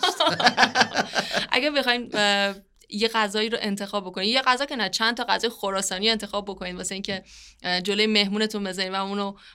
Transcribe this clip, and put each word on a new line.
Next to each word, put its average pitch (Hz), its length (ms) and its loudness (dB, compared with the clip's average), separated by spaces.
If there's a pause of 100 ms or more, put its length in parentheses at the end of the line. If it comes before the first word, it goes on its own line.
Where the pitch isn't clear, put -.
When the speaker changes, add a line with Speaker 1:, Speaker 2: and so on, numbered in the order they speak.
Speaker 1:
هستم. 330 340 2 (540)
Speaker 2:
<laughs> - 600 -2
اگه 285 200 2
بخوایم، 247 420 0
اه، 202 420 2 (340)
یه 208 180 0
غذایی 220 420 0
رو 233 120 0
انتخاب 202 440 -4
بکنین، 190 240 -2
یه 262 120 4
غذا 262 240 2
که 285 100 -6
نه، 208 140 -2
چند 226 280 0
تا 247 60 -4
غذای 196 260 2
خراسانی 196 600 -2
انتخاب 208 360 -2
بکنین 180 320 -8
واسه 185 180 -6
اینکه، 190 280 -6 (400)
اه، 180 180 0
جلوی 202 260 2
مهمونتون 208 560 2
بذارین 185 280 -4
و 190 40 -4
اونو 196 400 -4 (200)